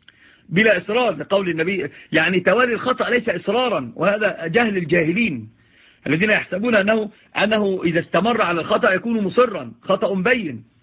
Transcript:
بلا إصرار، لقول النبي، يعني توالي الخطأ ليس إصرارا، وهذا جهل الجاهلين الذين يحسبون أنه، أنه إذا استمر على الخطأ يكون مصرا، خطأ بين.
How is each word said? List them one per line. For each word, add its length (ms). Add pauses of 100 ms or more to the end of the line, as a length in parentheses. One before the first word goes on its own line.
(480)
بلا 300
إصرار، 380
لقول 320
النبي، 420 (220)
يعني 280
توالي 340
الخطأ 360
ليس 180
إصرارا، 680
وهذا 500
جهل 300
الجاهلين 720 (580)
الذين 240
يحسبون 440
أنه، 360 (260)
أنه 480
إذا 160
استمر 420
على 180
الخطأ 300
يكون 340
مصرا، 480 (100)
خطأ 320
بين. 500 (180)